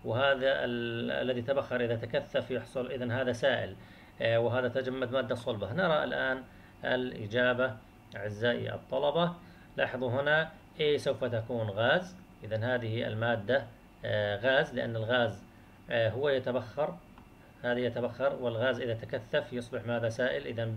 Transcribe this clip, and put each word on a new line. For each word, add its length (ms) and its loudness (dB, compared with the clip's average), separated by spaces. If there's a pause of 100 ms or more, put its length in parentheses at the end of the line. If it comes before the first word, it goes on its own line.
وهذا 600 4
ال-، 460 -2
الذي 300 0
تبخر 400 0
إذا 140 2
تكثف 560 -2
يحصل، 400 -4
إذا 300 -2
هذا 100 0
سائل، 440 0 (460)
آه، 180 4
وهذا 280 2
تجمد 440 -2
مادة 240 0
صلبة. 380 -4
نرى 300 2
الآن 400 -2 (420)
الإجابة 880 0 (400)
أعزائي 580 0
الطلبة. 600 0 (440)
لاحظوا 440 0
هنا 300 2 (280)
A 160 4
سوف 280 0
تكون 460 -2
غاز، 480 2 (260)
إذا 320 -2
هذه 320 -2
المادة، 580 0 (400)
آه، 300 0
غاز، 380 2
لأن 220 -2
الغاز، 480 0 (460)
آه، 200 2
هو 200 0
يتبخر، 680 0 (680)
هذا 160 0
يتبخر، 560 0
والغاز 460 0
إذا 120 -2
تكثف 600 -4
يصبح 320 -6
ماذا؟ 240 0
سائل. 380 0
إذا 300 -4